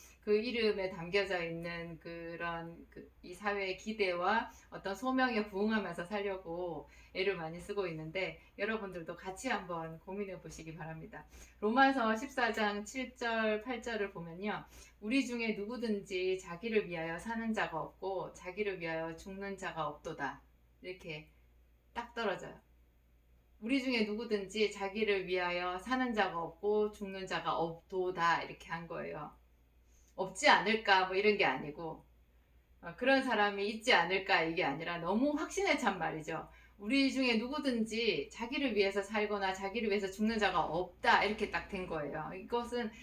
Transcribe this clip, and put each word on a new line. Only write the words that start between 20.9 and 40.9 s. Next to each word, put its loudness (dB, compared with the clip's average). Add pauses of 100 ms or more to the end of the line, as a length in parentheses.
딱 -8
떨어져요. -4 (1040)
"우리 2
중에 2
누구든지 0
자기를 0
위하여 0
사는 0
자가 2
없고 2
죽는 -6
자가 0
없도다." 2
이렇게 -12
한 -6
거예요. -6 (840)
없지 2
않을까 6
뭐 -2
이런 6
게 4
아니고, -4 (760)
어, -12
그런 6
사람이 2
있지 2
않을까 4
이게 0
아니라 -2
너무 2
확신에 0
찬 2
말이죠. -4 (300)
"우리 2
중에 2
누구든지 0
자기를 -2
위해서 4
살거나 0
자기를 -2
위해서 2
죽는 2
자가 4
없다." 4